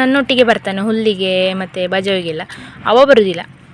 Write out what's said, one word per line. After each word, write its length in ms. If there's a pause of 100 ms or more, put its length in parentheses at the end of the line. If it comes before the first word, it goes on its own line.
ನನ್ನೊಟ್ಟಿಗೆ 480
ಬರ್ತಾನೆ 380
ಹುಲ್ಲಿಗೆ 440 (300)
ಮತ್ತೆ 240
ಬಜಾವಿಗೆಲ್ಲ, 560 (440)
ಅವ 260
ಬರುದಿಲ್ಲ. 320 (300)